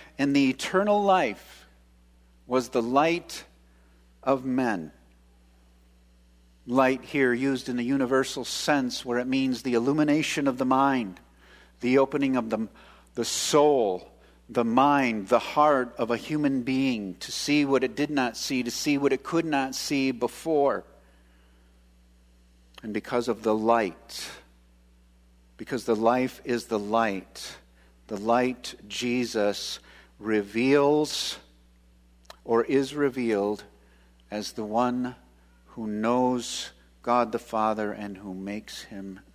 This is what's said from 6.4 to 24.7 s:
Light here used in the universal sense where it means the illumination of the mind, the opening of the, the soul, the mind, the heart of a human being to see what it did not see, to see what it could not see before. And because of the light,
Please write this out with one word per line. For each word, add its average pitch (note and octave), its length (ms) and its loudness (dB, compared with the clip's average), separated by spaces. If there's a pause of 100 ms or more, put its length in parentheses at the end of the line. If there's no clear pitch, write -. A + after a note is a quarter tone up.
Light C3 360 2
here C3 280 2
used C3 360 -2
in B2 80 -2
the A#2+ 80 -2
universal C3 600 0
sense C3 600 -2
where B2 140 -2
it B2 100 -2
means C3 340 0
the B2 120 -2
illumination D3 760 2
of B2+ 100 0
the C3+ 60 -2
mind, C3 560 0 (600)
the B2 180 4
opening C3+ 380 2
of A2+ 140 -2
the, A2 180 -2 (460)
the A#2 100 -2
soul, C3 840 2 (380)
the A#2+ 160 0
mind, B2 640 4
the A#2+ 100 6
heart C#3 600 2
of A#2 120 -2
a A#2 60 0
human C#3 460 -2
being B2 540 -2
to - 160 -14
see D3 320 0
what C3+ 180 2
it A#2 140 -2
did C#3+ 140 -2
not B2+ 260 -2
see, B2+ 260 -2
to A#2 80 -6
see C#3+ 260 0
what C#3 160 2
it C3 100 0
could E3 220 0
not C#3 300 -2
see C3+ 380 -2
before. B2+ 720 0 (2000)
And G#2+ 120 -6
because A#2+ 340 -2
of A2 140 -2
the A2 120 2
light, A2 760 0 (1300)